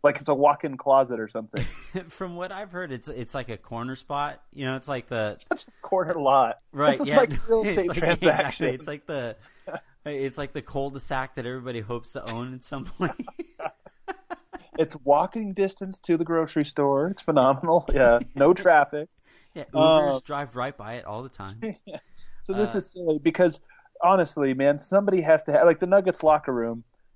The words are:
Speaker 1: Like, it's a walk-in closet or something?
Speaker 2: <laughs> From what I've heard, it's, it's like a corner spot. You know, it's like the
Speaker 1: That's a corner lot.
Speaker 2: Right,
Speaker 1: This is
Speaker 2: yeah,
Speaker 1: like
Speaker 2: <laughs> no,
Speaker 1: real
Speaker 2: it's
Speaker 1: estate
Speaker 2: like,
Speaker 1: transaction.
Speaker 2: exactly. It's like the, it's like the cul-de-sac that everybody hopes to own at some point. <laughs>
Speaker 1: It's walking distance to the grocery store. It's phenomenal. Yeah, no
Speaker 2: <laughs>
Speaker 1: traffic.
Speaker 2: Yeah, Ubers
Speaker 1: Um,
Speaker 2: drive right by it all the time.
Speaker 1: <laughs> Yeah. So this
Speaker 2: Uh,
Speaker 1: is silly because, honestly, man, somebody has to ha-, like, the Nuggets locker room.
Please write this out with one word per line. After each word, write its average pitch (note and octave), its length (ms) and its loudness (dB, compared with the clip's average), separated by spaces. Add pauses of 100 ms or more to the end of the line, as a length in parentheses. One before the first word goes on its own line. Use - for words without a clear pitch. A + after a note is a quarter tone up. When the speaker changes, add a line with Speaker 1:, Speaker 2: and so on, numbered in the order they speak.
Speaker 1:
Like, C#3+ 160 2
it's - 80 -8
a D3+ 60 2
walk-in C#3+ 420 2
closet C3 440 2
or A2 80 -6
something? B2+ 360 -8
Speaker 2:
<laughs> - 460 -10
From F3+ 260 -12
what F3+ 160 -10
I've G3 200 -14
heard, F3 200 -10
it's, B2+ 160 -12
it's B2+ 280 -12
like B2+ 140 -8
a G#2+ 80 -10
corner A#2+ 380 -10
spot. C#3+ 460 -8 (100)
You C#3 140 -10
know, C3 100 -4
it's C3+ 120 -12
like C3 200 -6
the G#2+ 300 -4 (120)
Speaker 1:
That's - 180 -6
a - 40 -20 (120)
corner F3 320 -2
lot. C3+ 460 2 (100)
Speaker 2:
Right, C#3+ 260 2
Speaker 1:
This - 40 -6
is C#4 80 -2
Speaker 2:
yeah, - 80 4
Speaker 1:
like B3 120 4
Speaker 2:
<laughs> C#3+ 40 -6
no, - 40 0 (100)
Speaker 1:
real A3+ 140 2
Speaker 2:
it's G3+ 80 -2
Speaker 1:
estate G3+ 200 0
Speaker 2:
like, - 100 -4
Speaker 1:
transaction. E3 640 0
Speaker 2:
exactly. C3 40 0
It's C3 180 -8
like D3 180 -12
the, B2 300 -8 (680)
it's C3+ 360 -6
like C#3 140 -8
the C3 100 -8
cul-de-sac C#3 720 -6
that B2 100 -8
everybody B2 360 -8
hopes A#2 320 -10
to A#2 200 -10
own B2+ 220 -8
at B2 100 -18
some C3+ 200 -10
point. - 360 -4
<laughs> - 60 -10 (1500)
Speaker 1:
It's D#3+ 240 -2
walking F#3 500 0
distance F#3+ 480 -4
to E3 160 0
the E3 60 -2
grocery D#3+ 400 0
store. C#3+ 440 0
It's G3 160 -8
phenomenal. D3 680 2
Yeah, A#2+ 280 6 (160)
no C#3+ 180 6
Speaker 2:
<laughs> - 20 6
Speaker 1:
traffic. D3+ 540 2 (460)
Speaker 2:
Yeah, D3 80 -12 (100)
Ubers D#3 440 6
Speaker 1:
Um, B2+ 60 -8
Speaker 2:
drive C#3+ 320 -8
right B2+ 220 -6
by A2 180 -12
it A#2+ 100 -12
all A2 180 -10
the C3+ 60 -16
time. G#2 300 -14
Speaker 1:
<laughs> A3 160 -8 (100)
Yeah. - 120 -14 (440)
So F#3+ 120 -6
this G#3 220 -2
Speaker 2:
Uh, - 20 0
Speaker 1:
is - 160 -6
silly E3 240 -2
because, D#3+ 420 2 (440)
honestly, D#3 500 2
man, C#3 240 2
somebody F#3+ 440 2
has D#3 240 4
to D3+ 80 -2
ha-, D3 120 6
like, E3 140 6
the F3+ 80 -2
Nuggets F#3+ 340 2
locker D3+ 320 2
room. A#2 300 -4 (320)